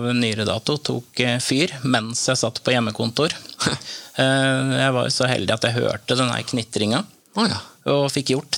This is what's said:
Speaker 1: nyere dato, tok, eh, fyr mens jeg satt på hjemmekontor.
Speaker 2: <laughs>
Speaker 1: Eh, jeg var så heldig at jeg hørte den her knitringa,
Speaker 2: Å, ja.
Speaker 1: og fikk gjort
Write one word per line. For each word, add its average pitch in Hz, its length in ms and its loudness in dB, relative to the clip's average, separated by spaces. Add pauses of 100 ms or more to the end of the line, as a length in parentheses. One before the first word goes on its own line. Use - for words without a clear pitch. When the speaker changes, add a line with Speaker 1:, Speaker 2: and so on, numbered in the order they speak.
(160)
Speaker 1:
nyere 110 300 0
dato, 113 320 -2
tok, 123 420 -6
eh, 123 200 2
fyr 139 300 0 (140)
mens 117 420 0
jeg 131 120 2
satt - 260 -2
på 123 100 4
hjemmekontor. 117 580 0 (280)
Speaker 2:
<laughs> 127 180 -2 (400)
Speaker 1:
Eh, 135 520 2 (120)
jeg 135 120 2
var 123 200 0
så 127 160 2
heldig 110 240 2
at 113 80 0
jeg 117 140 2
hørte 120 420 0
den 127 160 2
her 113 80 -2
knitringa, 113 600 -2 (320)
Speaker 2:
Å, 208 100 2
ja. 139 140 -2 (260)
Speaker 1:
og 143 240 2
fikk 135 240 -2
gjort - 240 -2